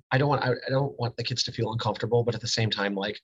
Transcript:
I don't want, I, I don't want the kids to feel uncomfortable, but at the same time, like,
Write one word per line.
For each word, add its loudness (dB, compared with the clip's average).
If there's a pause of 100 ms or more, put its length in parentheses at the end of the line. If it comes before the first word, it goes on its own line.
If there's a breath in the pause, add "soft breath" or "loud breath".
(120)
I 4
don't 4
want, 2
I, 2
I -2
don't 0
want -2
the -6
kids -2
to -4
feel -2
uncomfortable, 0
but 0
at -6
the -6
same 2
time, 0
like, -4